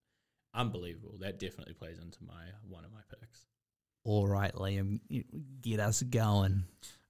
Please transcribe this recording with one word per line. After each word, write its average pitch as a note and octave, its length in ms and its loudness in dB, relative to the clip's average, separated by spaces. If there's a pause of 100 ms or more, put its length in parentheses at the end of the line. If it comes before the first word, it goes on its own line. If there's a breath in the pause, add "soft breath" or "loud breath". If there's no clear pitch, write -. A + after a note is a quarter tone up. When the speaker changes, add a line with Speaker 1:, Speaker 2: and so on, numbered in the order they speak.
(540)
Speaker 1:
Unbelievable. G2+ 640 -4
That F#2 200 -6
definitely - 360 -10
plays E2 240 -14
into E2+ 260 -16
my, E2+ 280 -16 (160)
one E2+ 160 -16
of F2+ 80 -18
my G#2+ 160 -20
picks. - 380 -20 (580)
Speaker 2:
All G#2 220 6
right, G2 280 4
Liam, G2 540 0
you - 160 -2 (380)
get A2 180 0
us G#2 220 2
going. G#2 600 4 (460 loud breath)